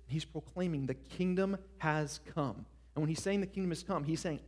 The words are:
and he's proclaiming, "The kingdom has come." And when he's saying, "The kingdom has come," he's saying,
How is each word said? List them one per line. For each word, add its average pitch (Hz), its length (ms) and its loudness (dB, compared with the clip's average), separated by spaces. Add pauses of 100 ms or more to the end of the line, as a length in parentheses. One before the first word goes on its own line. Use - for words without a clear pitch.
and 123 60 -6
he's 156 120 0
proclaiming, 160 640 -2
"The 156 80 0
kingdom 185 640 2 (220)
has 151 420 2 (140)
come." 139 320 -2 (280)
And 151 80 2
when 151 60 4
he's 160 140 0
saying, 202 180 2
"The 190 60 2
kingdom 190 240 0
has 160 120 -2
come," 165 220 0
he's 156 160 2
saying, 151 280 -2